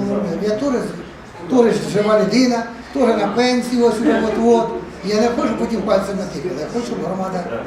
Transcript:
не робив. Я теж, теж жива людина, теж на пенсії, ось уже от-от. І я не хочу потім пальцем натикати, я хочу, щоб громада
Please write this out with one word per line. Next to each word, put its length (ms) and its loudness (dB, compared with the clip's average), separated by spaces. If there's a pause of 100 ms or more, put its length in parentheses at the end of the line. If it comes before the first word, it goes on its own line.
не 60 0
робив. 280 -2
Я 80 0
теж, 320 0 (680)
теж 420 4
жива 280 4
людина, 420 2 (300)
теж 160 4
на 200 2
пенсії, 540 2
ось 180 4
уже 240 2
от-от. 440 4 (360)
І 40 -2
я 120 2
не 80 4
хочу 300 0
потім 240 -2
пальцем 340 0
натикати, 440 -6
я 140 -6
хочу, 120 -2
щоб 180 -6
громада 400 -4 (220)